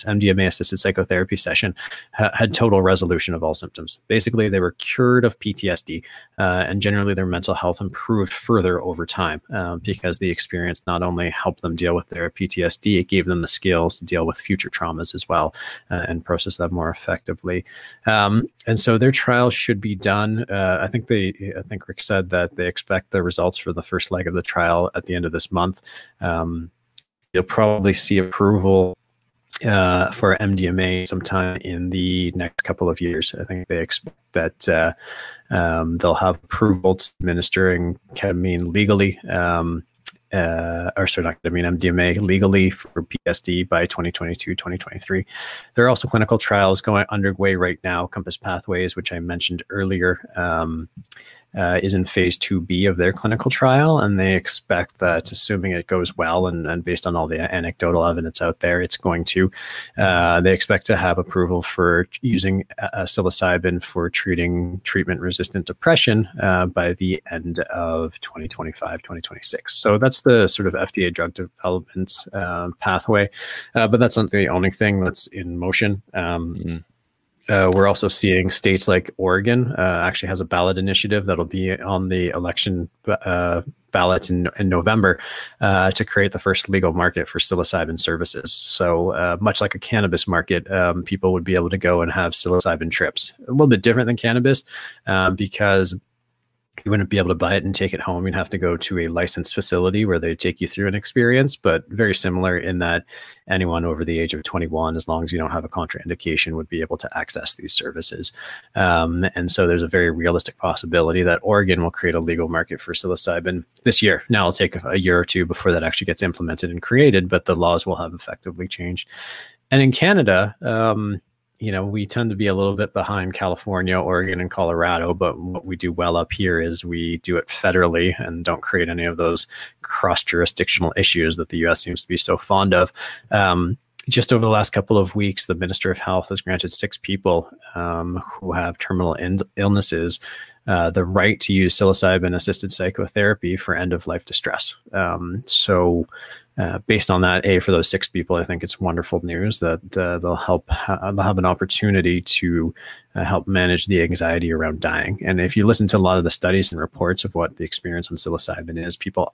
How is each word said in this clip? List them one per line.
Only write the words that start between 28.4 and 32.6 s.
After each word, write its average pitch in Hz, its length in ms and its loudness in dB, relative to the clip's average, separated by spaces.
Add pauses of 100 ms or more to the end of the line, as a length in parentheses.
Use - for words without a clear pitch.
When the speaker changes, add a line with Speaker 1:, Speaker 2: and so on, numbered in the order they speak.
Speaker 1:
uh, 92 460 4
for 98 300 2
M 101 140 0
D 92 140 0
M 92 120 0
A 92 260 0
sometime 92 560 -2
in 90 280 -6
the 92 420 0
next 87 300 -6